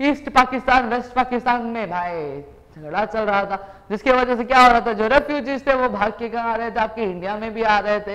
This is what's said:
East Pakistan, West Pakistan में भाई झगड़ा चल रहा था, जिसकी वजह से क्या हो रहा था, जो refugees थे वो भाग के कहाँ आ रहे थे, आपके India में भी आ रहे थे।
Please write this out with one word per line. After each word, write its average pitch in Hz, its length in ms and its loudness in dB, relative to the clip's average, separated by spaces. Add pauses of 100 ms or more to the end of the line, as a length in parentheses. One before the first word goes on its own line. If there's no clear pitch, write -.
East 277 280 0
Pakistan, 254 600 2
West 240 240 -4
Pakistan 247 480 0
में 226 280 -6
भाई 165 540 -6 (340)
झगड़ा 156 280 -4
चल 220 140 -4
रहा 202 240 2
था, - 480 -8
जिसकी 214 200 2
वजह 254 240 2
से 233 80 -2
क्या 254 160 4
हो 247 120 10
रहा 233 100 4
था, 226 120 -2
जो 214 140 0
refugees 277 600 0
थे 277 60 4
वो 254 160 2
भाग 208 220 0
के 233 180 -8
कहाँ 233 240 -4
आ - 20 -2
रहे 226 160 -6
थे, 240 80 -4
आपके 226 220 -2
India 190 340 -4
में 214 180 -8
भी 226 100 -4
आ 214 160 4
रहे 208 200 0
थे। 202 160 -8